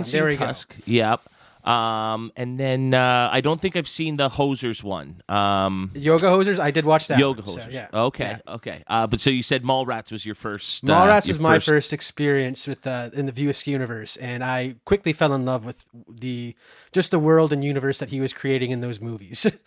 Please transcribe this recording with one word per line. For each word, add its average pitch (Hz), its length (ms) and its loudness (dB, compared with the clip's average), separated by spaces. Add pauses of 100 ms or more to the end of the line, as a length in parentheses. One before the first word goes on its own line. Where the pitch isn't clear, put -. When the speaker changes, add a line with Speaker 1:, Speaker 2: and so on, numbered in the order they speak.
Speaker 1:
one. 120 100 -8
There 156 180 2
Speaker 2:
seen 143 80 -2
Speaker 1:
we - 20 -4
go. 120 60 -2
Speaker 2:
Tusk. - 300 -10 (100)
Yep. 113 340 2 (440)
Um, 113 720 0
and 127 240 -6
then, 131 320 0
uh, 123 400 4
I 131 80 2
don't 151 180 0
think 180 160 -2
I've 165 140 -4
seen 156 300 -4
the 139 100 2
Hosers 127 560 -2
one. 87 460 -8
Um, 98 640 0
Speaker 1:
Yoga 160 340 4
Hosers, 190 300 4
I 147 120 0
did 151 140 0
watch 156 220 4
that 139 120 2
Speaker 2:
Yoga 135 220 4
Speaker 1:
one, 98 80 -12
so, 87 120 -8
Speaker 2:
Hosers. 113 120 -14
Speaker 1:
yeah. 117 180 -12
Speaker 2:
Okay, 110 560 -4
Speaker 1:
Yeah. 87 100 -14
Speaker 2:
okay. 80 300 -14
Uh, 113 200 0
but 110 120 0
so - 120 2
you 127 120 0
said 131 200 -2
Mallrats 127 500 -4
was 107 140 -10
your 107 80 -8
first, - 500 -8
uh, 143 80 2
Speaker 1:
Mallrats 196 340 6
Speaker 2:
your 190 60 -2
Speaker 1:
was 156 80 -4
my 160 140 4
Speaker 2:
first 156 120 2
Speaker 1:
first 151 280 2
experience 139 720 -2
with, 135 200 -8
uh, 123 280 -6
in 139 100 -2
the 135 80 -4
View 143 160 -2
Askew 139 240 -2
universe, 117 460 -4
and 123 260 -8
I 127 300 -2 (100)
quickly 196 300 0
fell 151 180 2
in 135 140 -2
love 127 180 -2
with - 220 -14 (200)
the, 120 480 -10 (380)
just 185 180 2
the 180 80 2
world 156 320 6
and 139 140 0
universe 139 320 0
that 120 140 -8
he 135 100 -4
was 135 140 -2
creating 131 360 -2
in 123 100 -4
those 120 200 -8
movies. 110 460 -2 (200)